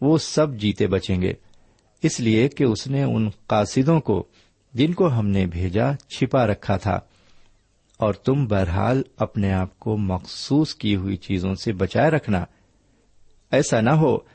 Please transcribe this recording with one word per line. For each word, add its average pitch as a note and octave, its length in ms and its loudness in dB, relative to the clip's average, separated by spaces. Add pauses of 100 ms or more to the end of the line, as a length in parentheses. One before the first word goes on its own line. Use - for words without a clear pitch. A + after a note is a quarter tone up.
وہ D3+ 180 4
سب D3+ 380 0
جیتے G#2 300 0
بچیں F#2 360 0
گے، F#2 100 0 (680)
اس D#3 180 -2
لیے A2+ 280 4
کہ C#3+ 160 -2
اس A2 220 0
نے C#3 160 -2
ان A2+ 260 0 (180)
قاصدوں C3 540 2
کو، F#2 260 -2 (460)
جن D3 200 0
کو F3+ 160 2 (100)
ہم G#2 80 0
نے G2 200 2
بھیجا، F#2 500 -2
چھپا - 500 -2
رکھا G2+ 300 -2
تھا۔ F#2 240 -2 (1000)
اور G#2 160 2
تم C3+ 320 0
بہرحال G2+ 560 0 (140)
اپنے G2+ 360 -2
آپ F#2 260 -2
کو A2 180 -4
مخصوص G#2 800 -2
کی G#2 220 -2
ہوئی F#2+ 200 -4
چیزوں F#2+ 380 -4
سے A2+ 180 -4
بچائے G#2+ 380 0
رکھنا۔ C#3 340 -2 (1080)
ایسا B2+ 300 2
نہ A#2 100 2
ہو D#3 280 4 (160)